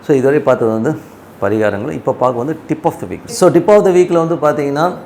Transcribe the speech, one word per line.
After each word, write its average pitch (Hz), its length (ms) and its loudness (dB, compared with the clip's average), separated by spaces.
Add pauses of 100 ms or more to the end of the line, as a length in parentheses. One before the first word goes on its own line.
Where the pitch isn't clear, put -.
So, 147 100 2
இதுவரை 135 240 2
பார்த்தது 120 320 2
வந்து 113 240 -2 (460)
பரிகாரங்கள். 104 480 -2
இப்போ 135 220 -4
பார்க்க 123 320 -2
வந்து 156 120 -6 (120)
tip 156 160 -6
of 156 80 0 (100)
the 90 120 -10
week. 82 100 -14
So, 185 260 2
tip - 180 2
of 208 160 6
the 190 60 4
week-ல 175 360 2
வந்து 170 80 -2
பார்த்தீங்கன்னா 147 580 -2 (140)